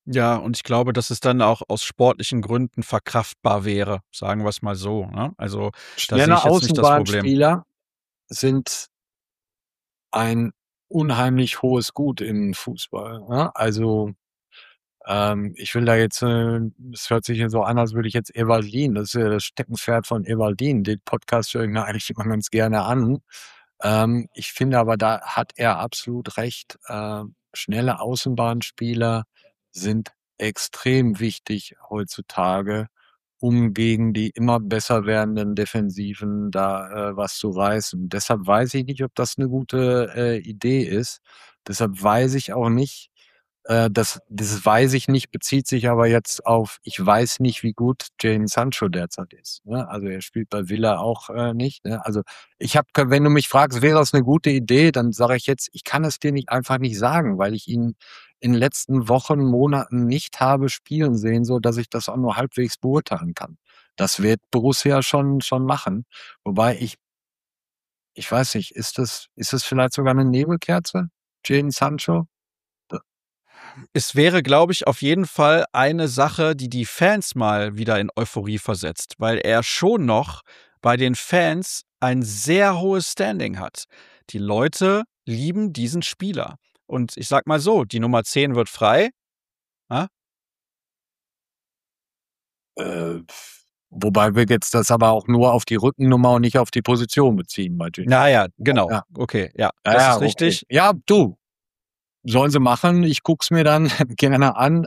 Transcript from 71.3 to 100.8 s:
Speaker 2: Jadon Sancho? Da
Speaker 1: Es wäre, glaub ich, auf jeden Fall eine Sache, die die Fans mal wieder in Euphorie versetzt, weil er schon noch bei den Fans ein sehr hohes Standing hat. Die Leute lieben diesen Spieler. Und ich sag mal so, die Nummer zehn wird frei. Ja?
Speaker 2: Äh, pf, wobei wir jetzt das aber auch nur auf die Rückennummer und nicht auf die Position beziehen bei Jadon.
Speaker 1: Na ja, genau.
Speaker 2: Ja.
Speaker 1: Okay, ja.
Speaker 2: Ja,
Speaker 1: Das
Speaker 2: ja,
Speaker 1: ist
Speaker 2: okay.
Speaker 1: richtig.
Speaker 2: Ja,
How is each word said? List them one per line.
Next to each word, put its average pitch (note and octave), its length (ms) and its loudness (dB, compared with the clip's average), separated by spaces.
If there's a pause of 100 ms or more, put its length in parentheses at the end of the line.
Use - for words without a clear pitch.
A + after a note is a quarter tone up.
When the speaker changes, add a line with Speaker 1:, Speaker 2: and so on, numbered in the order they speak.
Speaker 2:
Jadon C#3+ 260 0
Sancho? D#3 560 -2 (640)
Da - 100 -10 (920)
Speaker 1:
Es - 200 -4
wäre, D#3+ 300 4
glaub D#3+ 280 6
ich, - 160 -2
auf - 140 0
jeden E3 240 2
Fall D#3 460 4
eine D3 380 2
Sache, D3+ 440 0
die C3 160 -6
die B2 160 -4
Fans G3 500 0
mal G#2 420 0
wieder A2 200 0
in G2+ 160 -2
Euphorie G#2+ 460 -4
versetzt, F2+ 600 -6
weil A2+ 180 0
er A2+ 260 2
schon F#3+ 420 0
noch A2 360 0 (400)
bei A#2+ 160 2
den B2+ 180 0
Fans E3+ 680 -2 (180)
ein B2+ 220 0
sehr D#3+ 580 0
hohes F#3+ 320 -2
Standing E3 440 -4
hat. - 280 -12 (460)
Die A2 60 -8
Leute D3+ 640 0 (220)
lieben E3+ 460 -4
diesen B2+ 300 -4
Spieler. - 560 -8 (280)
Und B2 300 -4
ich - 140 -10
sag C#3 180 2
mal D#3 140 0
so, F#3 240 2
die A2+ 160 -4
Nummer A#2 220 2
zehn C#3 320 0
wird A#2+ 140 0
frei. D#3+ 400 4 (800)
Ja? D3+ 200 -4 (2750)
Speaker 2:
Äh, E2+ 500 -6
pf, - 380 -20 (260)
wobei G#2 460 2
wir A#2 120 6
jetzt A2 260 0
das A#2 180 2
aber A2+ 200 6
auch A2 160 2
nur A#2+ 260 6
auf A#2 100 2
die A2+ 120 -2
Rückennummer B2 580 4
und A#2+ 80 4
nicht A#2+ 180 2
auf A#2 120 0
die A#2+ 100 -2
Position B2 560 2
beziehen F2+ 400 -4
bei E2+ 80 -4
Jadon. F#2 260 -4
Speaker 1:
Na C3 160 6
ja, A2 200 4 (100)
genau. A2+ 340 2
Speaker 2:
Ja. G#2 120 -2 (120)
Speaker 1:
Okay, A2 400 -4
ja. G#2 160 0 (140)
Speaker 2:
Ja, G#2+ 80 2
Speaker 1:
Das B2+ 100 6
Speaker 2:
ja, C3 80 6
Speaker 1:
ist A2+ 60 4
Speaker 2:
okay. G2+ 80 0
Speaker 1:
richtig. E3+ 440 0
Speaker 2:
Ja, F3+ 220 4 (140)